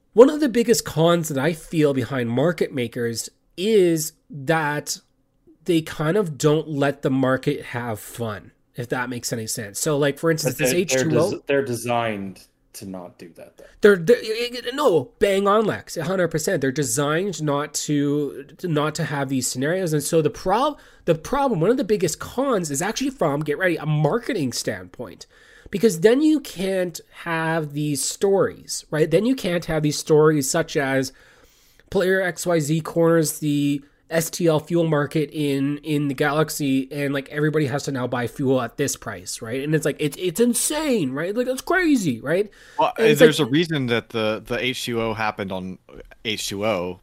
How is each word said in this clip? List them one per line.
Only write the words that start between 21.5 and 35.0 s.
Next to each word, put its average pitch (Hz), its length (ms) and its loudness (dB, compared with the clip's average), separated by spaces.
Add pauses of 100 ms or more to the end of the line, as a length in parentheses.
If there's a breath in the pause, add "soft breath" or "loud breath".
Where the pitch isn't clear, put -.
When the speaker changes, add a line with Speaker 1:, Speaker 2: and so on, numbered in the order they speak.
Speaker 1:
one 170 100 2
of 254 80 2
the 262 60 -2
biggest 180 360 0
cons 226 520 -2
is 139 100 -4
actually 226 300 -4
from, 147 300 0
get 151 160 -2
ready, 175 200 0
a - 80 -10
marketing 151 680 0
standpoint. 95 720 -10 (440 loud breath)
Because 190 300 2
then 226 220 6
you 311 180 4
can't 185 600 -4 (220)
have 160 500 -2
these 147 300 -2
stories, - 840 0
right? 156 220 2
Then 190 140 4
you 262 100 2
can't 175 300 -2
have 156 180 0
these 147 160 0
stories 156 500 4
such 165 280 -2
as 135 340 0 (800 soft breath)
player 190 320 2
X 175 240 -4
Y 175 140 4
Z 156 220 0
corners 165 580 2
the 147 440 0 (260 loud breath)
S 160 200 0
T 170 180 0
L 151 140 4
fuel 170 260 0
market 147 460 0